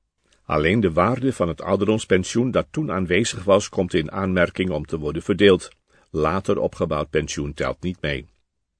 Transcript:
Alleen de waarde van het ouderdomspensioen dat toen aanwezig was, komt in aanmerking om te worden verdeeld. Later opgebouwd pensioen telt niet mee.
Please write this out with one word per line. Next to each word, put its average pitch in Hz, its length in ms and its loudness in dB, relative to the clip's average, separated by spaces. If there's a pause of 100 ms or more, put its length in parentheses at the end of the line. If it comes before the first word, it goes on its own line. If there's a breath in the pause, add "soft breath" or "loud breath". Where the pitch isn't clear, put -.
(440)
Alleen 78 360 2
de 95 120 2
waarde 120 420 0
van - 140 -2
het 78 140 -6
ouderdomspensioen 101 880 0
dat 87 200 0
toen 151 200 -4
aanwezig 92 520 -2
was, 98 260 4
komt 90 240 -2
in 80 180 0
aanmerking 92 580 0
om 76 160 -4
te - 140 -6
worden 76 220 -6
verdeeld. 95 480 4 (400 soft breath)
Later 82 500 -2
opgebouwd 80 500 -4
pensioen 76 440 -4
telt 65 280 -6
niet 90 200 -6
mee. 71 240 -6 (540)